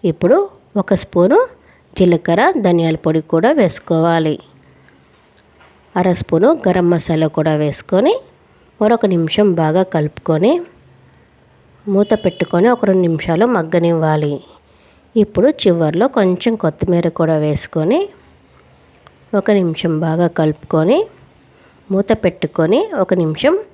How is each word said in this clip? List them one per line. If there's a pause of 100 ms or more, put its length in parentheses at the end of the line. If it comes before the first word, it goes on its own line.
ఇప్పుడు (460)
ఒక (100)
స్పూను (600)
జీలకర్ర, (240)
ధనియాల
పొడి (100)
కూడా (100)
వేసుకోవాలి. (1700)
అర (120)
స్పూను (160)
గరం
మసాలా (100)
కూడా (100)
వేసుకొని (680)
మరొక
నిమిషం (140)
బాగా (120)
కలుపుకొని (1400)
మూత (140)
పెట్టుకొని
ఒక
రెండు
నిమిషాలు (100)
మగ్గనివ్వాలి. (920)
ఇప్పుడు (160)
చివర్లో (120)
కొంచెం (120)
కొత్తిమీర (140)
కూడా
వేసుకొని (1400)
ఒక (120)
నిమిషం (100)
బాగా (120)
కలుపుకొని (960)
మూత (140)
పెట్టుకొని (240)
ఒక (100)
నిమిషం (160)